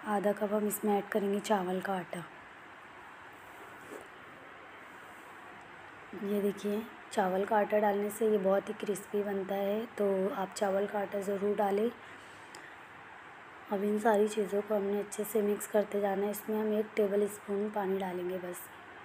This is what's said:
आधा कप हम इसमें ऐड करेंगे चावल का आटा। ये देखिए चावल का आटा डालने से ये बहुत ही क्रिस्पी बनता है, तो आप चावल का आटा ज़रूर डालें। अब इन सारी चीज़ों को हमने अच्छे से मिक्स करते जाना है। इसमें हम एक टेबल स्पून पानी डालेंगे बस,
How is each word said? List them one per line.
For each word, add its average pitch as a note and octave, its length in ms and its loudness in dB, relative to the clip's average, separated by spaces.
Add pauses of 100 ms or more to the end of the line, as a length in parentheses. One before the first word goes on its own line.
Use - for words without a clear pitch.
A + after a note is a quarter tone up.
आधा G3+ 260 4
कप G3+ 200 0
हम G#3+ 140 2
इसमें G#3 260 2
ऐड G3 140 2
करेंगे G3+ 320 2
चावल F#3 420 2
का G3 120 -2
आटा। F3 260 -4 (4000)
ये G3+ 180 2
देखिए G3+ 400 0 (300)
चावल F#3+ 340 4
का G#3+ 120 4
आटा G#3 220 6
डालने G#3 300 4
से A3 220 2
ये G#3+ 60 8
बहुत G3 320 4
ही G#3 60 -4
क्रिस्पी G3+ 480 -2
बनता G3 320 0
है, G3+ 320 2
तो G3 440 2
आप F#3+ 220 -2
चावल G3 320 2
का G3+ 140 -2
आटा G3+ 220 -2
ज़रूर G3+ 360 0
डालें। G#3 320 4 (1800)
अब G3+ 140 0
इन G#3 160 2
सारी G#3+ 280 6
चीज़ों G3+ 340 2
को G#3 140 0
हमने G3+ 240 2
अच्छे G#3 260 -4
से G#3+ 160 2
मिक्स G#3 260 2
करते G3+ 340 2
जाना G3 240 2
है। G#3 60 0
इसमें G#3+ 260 -2
हम G#3+ 160 2
एक G#3+ 220 2
टेबल G3+ 320 4
स्पून G3+ 440 -2
पानी F#3+ 280 0
डालेंगे F3+ 400 -2
बस, F3+ 220 -8 (440)